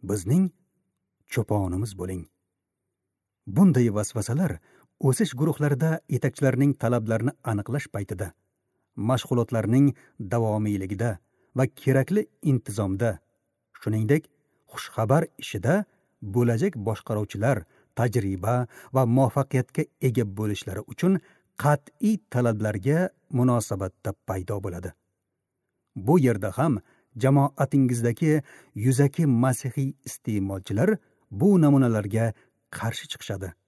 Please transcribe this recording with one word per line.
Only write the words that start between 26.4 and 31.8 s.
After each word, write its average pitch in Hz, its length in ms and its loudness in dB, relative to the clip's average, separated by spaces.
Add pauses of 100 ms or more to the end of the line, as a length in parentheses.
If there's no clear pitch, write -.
ham 143 220 0 (420)
jamoatingizdagi 131 1160 2 (400)
yuzaki 135 580 2
masihiy 127 580 0 (100)
iste'molchilar 98 920 -4 (420)
bu 110 240 2
namunalarga 117 680 4 (480)